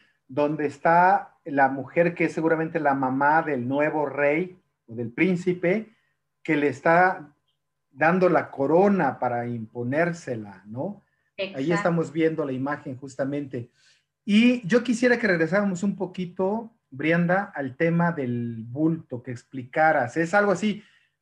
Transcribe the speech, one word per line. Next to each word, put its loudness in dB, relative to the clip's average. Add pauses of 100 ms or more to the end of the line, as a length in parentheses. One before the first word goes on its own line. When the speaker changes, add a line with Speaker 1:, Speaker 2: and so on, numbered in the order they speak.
(280)
Speaker 1:
donde -2
está 2
la 2
mujer 0
que 0
es -2
seguramente 0
la 2
mamá 2
del -4
nuevo 0
rey 0 (300)
o -16
del -8
príncipe, -2 (500)
que 0
le 2
está 2 (560)
dando 2
la 0
corona 2
para -2
imponérsela, -6
¿no? -10 (340)
Ahí -6
Speaker 2:
Exacto. -2
Speaker 1:
estamos 0
viendo 0
la -6
imagen -6
justamente. -8 (540)
Y 4
yo 2
quisiera 2
que -2
regresáramos 0
un -2
poquito, -4 (200)
Brianda, 0
al -6
tema 2
del -6
bulto, -4
que -12
explicaras. -2
Es -2
algo 2
así, -2 (400)